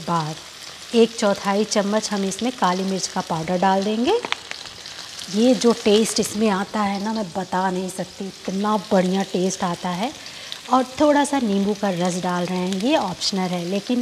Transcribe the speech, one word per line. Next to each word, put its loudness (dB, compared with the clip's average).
बाद। -2
एक 4
चौथाई 0
चम्मच 0
हम -2
इसमें -4
काली 0
मिर्च -2
का -4
पाउडर -2
डाल 4
देंगे। 2
ये 6
जो 4
टेस्ट 4
इसमें 0
आता 0
है 0
ना, -2
मैं -2
बता 0
नहीं -2
सकती, -8
इतना -2
बढ़िया 4
टेस्ट 0
आता -2
है। -4
और 4
थोड़ा 6
सा 0
नींबू 2
का 0
रस 0
डाल 0
रहे -2
हैं, -2
ये 4
optional -2
है, -2
लेकिन 0